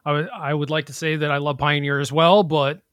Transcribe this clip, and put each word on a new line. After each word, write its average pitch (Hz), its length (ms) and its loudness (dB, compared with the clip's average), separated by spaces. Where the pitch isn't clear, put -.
I 147 60 -2
would, 151 180 -2
I 160 240 -6
would 147 160 -2
like 156 180 -4
to 143 60 -16
say 160 220 -4
that 151 160 -2
I 143 60 0
love 143 200 -2
Pioneer 143 440 0
as 135 100 -6
well, 170 320 6
but 151 380 0